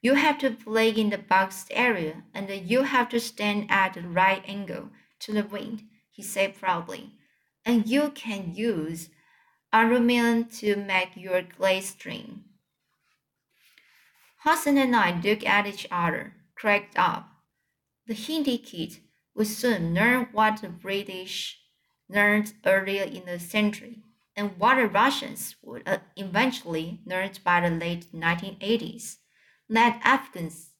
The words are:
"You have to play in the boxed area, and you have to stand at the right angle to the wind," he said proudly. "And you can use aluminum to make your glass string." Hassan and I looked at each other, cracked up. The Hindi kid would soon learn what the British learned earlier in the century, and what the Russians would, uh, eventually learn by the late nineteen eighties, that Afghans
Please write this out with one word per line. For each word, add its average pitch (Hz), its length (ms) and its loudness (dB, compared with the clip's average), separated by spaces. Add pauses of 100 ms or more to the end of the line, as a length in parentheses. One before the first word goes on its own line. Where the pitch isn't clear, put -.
"You 254 140 4
have 285 240 2
to 269 120 0
play 220 400 0
in 214 200 0
the 202 80 -4
boxed 190 520 0
area, 185 640 -2
and 196 160 -8
you 196 360 0
have 254 260 2
to 233 100 0
stand 208 500 -4
at 190 240 2
the 175 80 -10
right 185 440 2
angle 196 440 -10 (300)
to - 120 -10
the 208 120 0
wind," - 440 -12 (220)
he - 120 -20
said 196 340 -2
proudly. 170 600 -4 (460)
"And 226 220 4
you 285 240 2
can 196 440 -8
use 170 560 -4 (600)
aluminum 233 760 4 (140)
to 208 160 2
make 190 400 -2
your 185 260 0
glass 190 440 0
string." - 580 -12 (2000)
Hassan 302 320 4
and 254 200 4
I 175 240 2
looked 208 240 0
at 202 240 2
each 196 220 -10
other, 170 440 -2 (220)
cracked 202 420 0
up. - 300 0 (800)
The 220 80 -6
Hindi 277 440 -2
kid - 400 -10 (380)
would 214 100 2
soon 196 480 0
learn 233 380 2
what 214 280 2
the 196 80 -12
British 190 920 -8 (480)
learned 208 440 2 (140)
earlier 196 380 2
in 180 220 -10
the 175 120 -8
century, 208 640 -2 (320)
and 202 240 -6
what 233 160 6
the 247 140 4
Russians 247 720 0
would, - 240 -14
uh, - 140 -2 (160)
eventually 190 920 -2
learn 185 240 -4 (140)
by 175 160 4
the 175 100 2
late 170 420 -6
nineteen 170 480 -4
eighties, - 580 -4 (500)
that 226 340 4
Afghans 190 760 -2